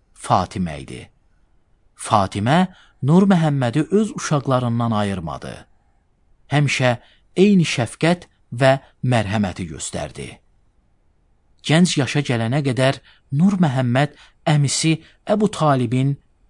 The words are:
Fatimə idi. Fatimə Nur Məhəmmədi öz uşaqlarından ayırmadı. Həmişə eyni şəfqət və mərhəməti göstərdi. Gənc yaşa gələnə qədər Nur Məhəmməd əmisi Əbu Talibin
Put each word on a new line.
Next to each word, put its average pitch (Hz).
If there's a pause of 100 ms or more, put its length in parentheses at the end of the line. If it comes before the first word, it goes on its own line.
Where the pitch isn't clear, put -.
(160)
Fatimə 90
idi. 64 (960)
Fatimə 107 (440)
Nur 170
Məhəmmədi 151
öz 208
uşaqlarından 123
ayırmadı. 85 (960)
Həmişə 139 (460)
eyni 190
şəfqət 160 (220)
və 131 (280)
mərhəməti 101
göstərdi. 71 (1400)
Gənc 165
yaşa 143
gələnə 123
qədər 131 (320)
Nur 185
Məhəmməd 131 (300)
əmisi 151 (240)
Əbu 208
Talibin 135 (340)